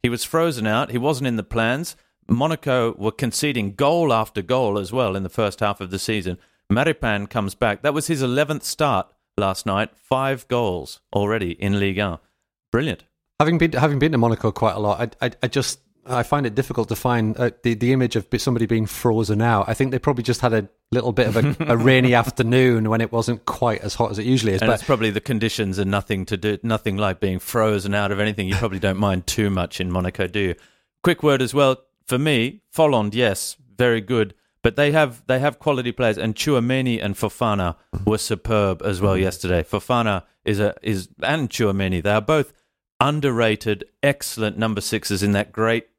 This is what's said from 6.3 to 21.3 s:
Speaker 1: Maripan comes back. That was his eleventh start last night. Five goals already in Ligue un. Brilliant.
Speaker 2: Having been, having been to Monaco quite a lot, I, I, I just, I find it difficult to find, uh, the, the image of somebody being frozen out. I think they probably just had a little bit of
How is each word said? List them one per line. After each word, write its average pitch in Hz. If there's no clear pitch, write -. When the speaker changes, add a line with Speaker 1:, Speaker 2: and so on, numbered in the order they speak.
Speaker 1:
Maripan 113
comes 101
back. 107
That 147
was 156
his 151
eleventh 139
start 123
last 98
night. 101
Five 135
goals 95
already 101
in 101
Ligue 98
un. 98
Brilliant. 127
Speaker 2:
Having 160
been, 165
having 143
been 156
to 131
Monaco 113
quite 104
a 101
lot, 104
I, 127
I, 110
I -
just, -
I 123
find 143
it 104
difficult 120
to 110
find, 113
uh, 120
the, 117
the 120
image 127
of 107
somebody 117
being 110
frozen 110
out. 110
I 110
think 135
they 127
probably 120
just 120
had 117
a 104
little 120
bit 110
of 113